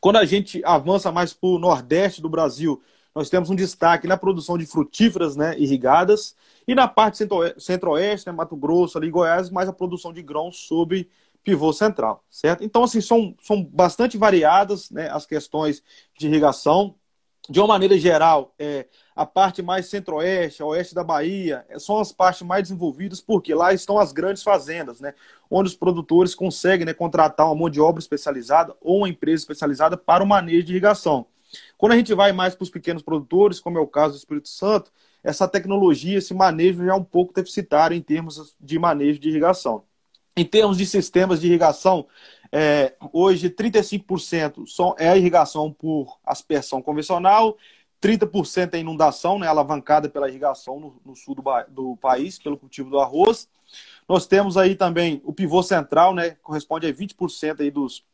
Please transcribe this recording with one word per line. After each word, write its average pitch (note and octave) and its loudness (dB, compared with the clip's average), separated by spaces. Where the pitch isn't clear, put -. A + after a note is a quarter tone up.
Quando G3+ 4
a G#3+ 6
gente F#3+ -4
avança F3 0
mais E3+ -2
pro F#3 0
nordeste E3 0
do D#3 -8
Brasil, D3+ -2
nós D3+ -6
temos F3+ 0
um F#3+ -2
destaque E3+ 0
na F#3 0
produção F3 -4
de D#3+ -8
frutíferas, E3 0
né, D#3 -4
irrigadas, C#3+ 2
e B3 0
na B3+ 4
parte G#3+ 0
centro-oe-, F3+ -2
centro-oeste, F#3 -2
né, F3+ -12
Mato E3 -8
Grosso, E3 0
ali, D#3+ -6
Goiás, F3 0
mais F#3 -4
a F#3+ -8
produção F3+ -10
de F3+ -18
grãos D#3 -8
sob E3+ -2
pivô D#3+ 2
central, F3 -2
certo? E3+ -2
Então, A#3 0
assim, A#3 0
são, A3+ 0
são G3+ -2
bastante F3+ 0
variadas, F#3+ 4
né, D3+ -10
as D3 -8
questões D3+ -4
de D3+ -6
irrigação. D3+ 2
De F3 2
uma G#3 4
maneira F#3+ 4
geral, D#3 4
é, D3 -8
a D#3 -2
parte F#3 0
mais F3+ -4
centro-oeste, F3+ -4
a D3 -8
oeste E3+ -6
da F3 -6
Bahia, E3 -4
é, - -16
são G#3 -2
as G#3+ -2
partes F#3 0
mais F#3 -2
desenvolvidas, F3 -8
porque F3+ -2
lá F3 4
estão G3 -2
as F#3 2
grandes F3+ -4
fazendas, D3+ -2
né, C#3 -12
onde F#3+ 0
os F3+ -8
produtores F3 2
conseguem, F3+ -2
né, D#3+ -6
contratar D#3+ 0
uma D#3 0
mão E3 -2
de D3 -2
obra D#3+ 2
especializada C#3+ -2
ou F3+ 0
uma G3+ 0
empresa D#3+ -4
especializada D3+ -2
para F3+ 2
o - 0
manejo F3 2
de E3+ -8
irrigação. F3+ 0
Quando A3 4
a A#3 6
gente A#3 2
vai G3 4
mais F#3 -2
pros F3+ -10
pequenos E3 -8
produtores, E3 0
como E3+ -6
é - 0
o D3 0
caso D3 0
do C#3 -18
Espírito D3 -10
Santo, G3+ -2
essa G3 -2
tecnologia, F#3 0
esse F#3+ -8
manejo F3+ 2
já F#3 0
é - 2
um G3 -2
pouco F3+ 0
deficitário E3+ 0
em E3+ -6
termos D#3 -8
de D3 -6
manejo D3 0
de D3 -4
irrigação. D#3 -2
Em F3 2
termos G3+ 2
de F#3+ 0
sistemas F#3 0
de E3+ -2
irrigação, E3+ 2
é, D3 2
hoje F3 2
trinta G#3 -2
e G#3 2
cinco G3+ -6
por F#3 -6
cento D#3 -6
são, F3+ -2
é D#3+ 2
a F#3 6
irrigação D#3+ 2
por D3+ -8
aspersão C3+ -4
convencional, F#3 2
trinta G#3+ 2
por F#3 -4
cento F3+ -4
é E3+ -4
inundação, D#3+ 0
né, F#3 -6
alavancada D3+ 0
pela C#3 -4
irrigação C3+ -6
no, C#3+ -20
no C3 -20
sul - -14
do C3 -16
ba-, C3 -2
do C3 -10
país, C3+ -2
pelo D3 -8
cultivo C3 -14
do C#3 0
arroz. D#3 0
Nós F3+ 0
temos G3 2
aí F#3+ 4
também E3+ -2
o D#3 -10
pivô F3+ 0
central, F3 2
né, E3+ -4
corresponde D#3 -6
a D3+ -2
vinte F3+ -10
por E3+ -4
cento D3+ -6
aí D3 -2
dos C#3 -8